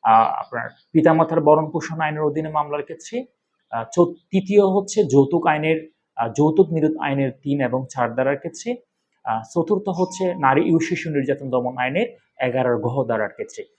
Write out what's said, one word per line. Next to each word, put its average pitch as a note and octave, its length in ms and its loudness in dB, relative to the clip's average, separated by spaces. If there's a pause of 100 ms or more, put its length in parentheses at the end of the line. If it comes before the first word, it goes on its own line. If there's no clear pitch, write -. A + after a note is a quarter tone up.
আহ, A2+ 260 4
আপনার A#2 400 -6 (240)
পিতামাতার D#3+ 480 4
ভরণ D3+ 300 4
পোষণ D#3+ 300 -6
আইনের D3+ 220 -4
অধীনে D3+ 260 -2
মামলার D3 340 -4
ক্ষেত্রে, A3+ 420 -10 (460)
আহ, - 220 -6
চৌ-, F3 220 2 (160)
তৃতীয় F#3+ 360 4
হচ্ছে G3 380 0
যৌতুক C#3+ 420 4
আইনের, D#3 420 0 (280)
আহ, A#2 120 -2
যৌতুক D#3 440 2
নিরোধ D#3 280 0
আইনের C#3 300 -2 (120)
তিন C#3+ 180 -2
এবং C3 300 -2
চার A#2+ 240 -2
ধারার C3 220 0
ক্ষেত্রে, E3+ 400 -8 (480)
আহ, A2+ 180 -4 (120)
চতুর্থ G3 340 0
হচ্ছে F3+ 460 -2
নারী C#3+ 400 2
ও D#3+ 40 4
শিশু E3 320 -4
নির্যাতন C#3 400 -4
দমন B2 280 -2
আইনের C3+ 280 -2 (400)
এগারোর B2 340 0
ঘ B2 280 -4
ধারার A2 200 -2
ক্ষেত্রে। - 360 -12 (140)